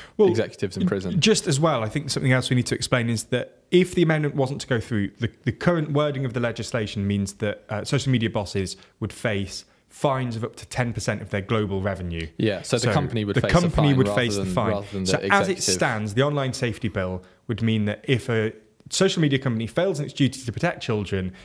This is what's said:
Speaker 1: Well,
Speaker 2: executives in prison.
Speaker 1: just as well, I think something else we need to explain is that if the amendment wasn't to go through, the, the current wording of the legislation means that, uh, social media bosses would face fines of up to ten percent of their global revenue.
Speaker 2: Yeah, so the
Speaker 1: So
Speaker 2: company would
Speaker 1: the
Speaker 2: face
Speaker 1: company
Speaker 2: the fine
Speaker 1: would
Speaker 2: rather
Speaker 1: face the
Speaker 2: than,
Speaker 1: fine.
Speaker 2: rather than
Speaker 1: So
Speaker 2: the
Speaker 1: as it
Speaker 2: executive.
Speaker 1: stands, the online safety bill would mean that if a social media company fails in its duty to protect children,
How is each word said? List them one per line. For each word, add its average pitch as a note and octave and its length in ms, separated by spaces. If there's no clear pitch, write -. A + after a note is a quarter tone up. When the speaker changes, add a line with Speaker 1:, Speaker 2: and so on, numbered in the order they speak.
Speaker 1:
Well, G3+ 120
Speaker 2:
executives G2 480
in F#2 100
prison. F#2+ 320
Speaker 1:
just G#3 280
as C#3 120
well, D3 240
I G#2+ 60
think C#3+ 200
something C#3 220
else B2+ 180
we C3 60
need A#2+ 120
to A#2 80
explain A#2+ 340
is A2+ 160
that - 440
if F3+ 260
the F3+ 80
amendment D3+ 320
wasn't C3+ 260
to - 60
go A#2+ 120
through, G2+ 400
the, A#2 100
the A#2+ 80
current D#3+ 400
wording C#3 340
of A2+ 80
the B2 60
legislation A2+ 680
means G2 260
that, - 360
uh, G#2 140
social C3+ 280
media A2+ 180
bosses G2 480
would G#2+ 140
face G2+ 520
fines C3 460
of A2 80
up - 120
to - 100
ten A#2+ 260
percent G#2+ 300
of G#2 80
their G2+ 120
global G2+ 380
revenue. F2 460
Speaker 2:
Yeah, G2 260
so - 140
the - 100
Speaker 1:
So G#2+ 60
Speaker 2:
company A#2+ 320
would G2+ 100
Speaker 1:
the A#2+ 60
Speaker 2:
face G2+ 100
Speaker 1:
company F3 180
Speaker 2:
the - 60
fine C3+ 80
Speaker 1:
would C3 100
Speaker 2:
rather G#2 140
Speaker 1:
face A2+ 160
the G2 60
Speaker 2:
than, F#2 100
Speaker 1:
fine. G2+ 180
Speaker 2:
rather G2+ 200
than F#2+ 140
Speaker 1:
So F#2 120
Speaker 2:
the G2 140
Speaker 1:
as G2 180
it - 20
Speaker 2:
executive. - 240
Speaker 1:
stands, G#2+ 400
the B2+ 80
online C#3 300
safety A#2 340
bill F#2 340
would A2+ 140
mean A2 240
that G#2 220
if B2+ 200
a A2+ 260
social F#3+ 320
media C3+ 160
company A#2 300
fails F3 320
in D3 60
its - 100
duty - 260
to A#2 100
protect - 300
children, G2 500